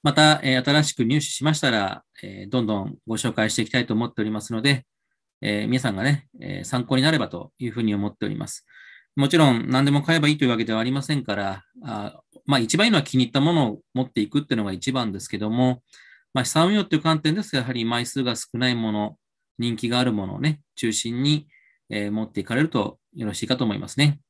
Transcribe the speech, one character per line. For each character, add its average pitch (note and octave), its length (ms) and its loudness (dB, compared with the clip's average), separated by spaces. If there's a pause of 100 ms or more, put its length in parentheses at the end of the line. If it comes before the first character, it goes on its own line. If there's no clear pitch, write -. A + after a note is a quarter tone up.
ま C#3+ 100 4
た、 D3+ 280 6
え C3 160 2
ー、 B2+ 60 -2
新 D3 180 4
し D3 120 0
く B2+ 100 0
入 C3+ 140 2
手 C#3+ 80 -2
し - 180 -6
ま D#3 100 4
し D3 60 -4
た C3+ 100 2
ら、 G2+ 320 -2 (220)
え G2 240 -14
ー、 - 20 -12
ど B2 120 0
ん A2 40 0
ど G#2 140 0
ん G2+ 160 -8 (100)
ご A2 100 -4
紹 A2+ 160 -2
介 - 180 0
し - 40 -4
て A#2 80 0
い G#2+ 40 -2
き - 40 -16
た B2+ 80 0
い A2+ 80 0
と G#2+ 80 -2
思 A#2 120 2
っ A#2 60 -10
て - 80 -6
お G#2+ 40 0
り G#2+ 80 -4
ま G#2+ 80 -4
す G2+ 120 -10
の A2 80 -4
で、 C3 240 0 (560)
え G#2 240 -2
ー、 G#2+ 40 -2
皆 B2+ 100 2
さ B2+ 140 -2
ん F#2+ 40 -6
が G2 60 -4
ね、 C#3+ 240 0 (140)
え F#2 220 -10
ー、 - 20 -12
参 B2 200 -2
考 C3 120 0
に C3 60 2
な D#3 100 4
れ D3 80 0
ば F#2 80 -4
と E2+ 300 -12
い A#2+ 100 -6
う - 20 -4
ふ A#2 80 -8
う A#2 40 0
に G#2+ 120 2
思 G2+ 140 -2
っ G#2 80 -8
て G#2+ 100 -4
お - 20 -4
り G#2 60 -4
ま - 140 -8
す。 - 180 -14 (480)
も C#3 140 2
ち E3+ 100 4
ろ C#3+ 140 8
ん A#2 160 0
何 C3 160 2
で C#3+ 80 4
も C#3+ 100 4
買 E3 140 2
え D#3 40 2
ば D3+ 60 4
い D3+ 60 4
い D3+ 60 0
と D3 60 2
い B2 40 4
う - 20 4
わ A#2 60 2
け A2+ 80 -2
で A2+ 80 -4
は A2 80 0
あ A#2 40 -2
り B2+ 60 -2
ま C#3 120 -2
せ D3+ 120 -4
ん C3+ 80 -2
か G2+ 140 -4
ら、 G2 260 -4 (220)
あ、 G#2 360 -10 (260)
ま C#3+ 100 2
あ、 - 20 2
一 A#2 200 0
番 A3 100 4
い - 0 -
い - 20 2
の G3 60 4
は C#3+ 80 2
気 - 120 -4
に B2+ 80 4
入 A#2+ 60 -4
っ - 20 -20
た C#3 80 2
も E3 120 4
の C3 220 2
を - 60 -14 (140)
持 B2+ 80 0
っ B2+ 80 -4
て A2 100 -2
い G#2 80 0
く C#3+ 120 0
っ - 20 -12
て C3+ 120 -4
い - 20 0
う - 20 0
の G#2 60 -2
が F#2+ 80 -4
一 G2 180 -4
番 A#2+ 220 -2
で F#2+ 80 -8
す - 80 -12
け G2+ 100 -6
ど G#2+ 120 -4
も、 B2+ 320 2 (520)
ま C3 80 0
あ、 - 20 -2
資 - 60 -2
産 E3 180 4
運 G#3 60 2
用 G#3 80 2
っ - 20 -2
て D#3+ 120 0
い - 20 2
う - 40 -2
観 D#3+ 180 2
点 D#3 160 0
で G#3 80 -2
す - 80 -10
と、 C3+ 60 0
や B2 40 0
は B2+ 100 -6
り A#2 120 -2
枚 A#2+ 200 0
数 C3+ 200 -4
が A#2+ 100 0
少 - 200 -8
な B2 160 0
い B2 40 0
も A2+ 160 -2
の、 G#2 260 -2 (420)
人 A#2 180 -2
気 A#2 120 -4
が B2 120 0
あ B2+ 40 2
る A#2+ 80 2
も G2+ 140 -2
の G2 100 -6
を - 40 -8
ね、 D3 220 -2 (120)
中 A#2 160 -2
心 A#2 320 -4
に、 D3+ 240 0 (440)
え G#2 180 -4
ー、 - 20 -6
持 G#2+ 140 -2
っ A2 80 -12
て G2+ 80 -4
い F#2+ 40 -8
か A#2 120 -2
れ C#3+ 60 4
る D#3 80 0
と - 280 -2 (160)
よ A#2 120 -8
ろ G2+ 80 -6
し - 100 -6
い - 20 -8
か B2+ 100 0
と B2+ 60 -2
思 G#2+ 100 0
い G2 60 -4
ま F#2+ 80 -8
す - 140 -6
ね。 D3 180 4 (120)